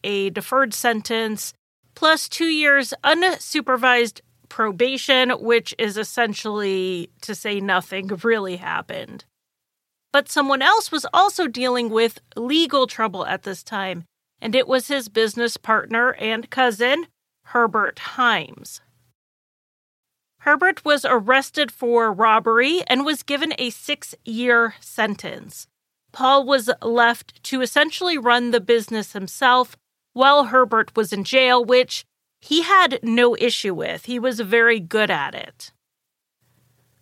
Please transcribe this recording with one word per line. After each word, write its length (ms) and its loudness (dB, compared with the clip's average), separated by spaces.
a 280 -2
deferred 420 -2
sentence, 800 -4
plus 320 0
two 200 -4
years 460 2
unsupervised 1120 0
probation, 840 0
which 480 -2
is 180 -4
essentially 1120 -4
to 120 -12
say 260 -6
nothing 480 -2
really 360 -2
happened. 680 -10
But 180 0
someone 320 0
else 300 2
was 200 -6
also 360 2
dealing 420 -2
with 300 0
legal 500 0
trouble 400 -4
at 180 -6
this 200 -10
time, 400 -8
and 120 -4
it 140 2
was 220 0
his 200 -4
business 480 -2
partner 580 -2
and 360 -6
cousin, 560 0
Herbert 540 0
Himes. 640 -4
Herbert 400 0
was 220 2
arrested 680 0
for 400 0
robbery 760 2
and 180 0
was 180 -4
given 340 -4
a 120 -6
six-year 1120 -2
sentence. 840 -8
Paul 340 2
was 240 0
left 640 0
to 160 -4
essentially 560 0
run 340 2
the 80 2
business 540 -2
himself 640 0
while 360 6
Herbert 500 2
was 160 0
in 100 -4
jail, 400 4
which 400 2
he 220 0
had 380 4
no 360 2
issue 360 -2
with. 300 -8
He 160 -8
was 220 -4
very 400 4
good 280 0
at 240 -4
it. 380 -18